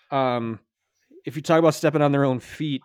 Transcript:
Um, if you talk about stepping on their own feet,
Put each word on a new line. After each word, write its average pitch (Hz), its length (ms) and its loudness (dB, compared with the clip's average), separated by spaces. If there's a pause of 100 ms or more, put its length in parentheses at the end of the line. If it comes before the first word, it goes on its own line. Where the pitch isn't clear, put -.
(100)
Um, 120 480 -2 (680)
if 120 100 -10
you 151 60 -10
talk 160 160 2
about 160 160 4
stepping 151 260 0
on 147 100 4
their 139 140 2
own 127 160 0
feet, 147 440 -6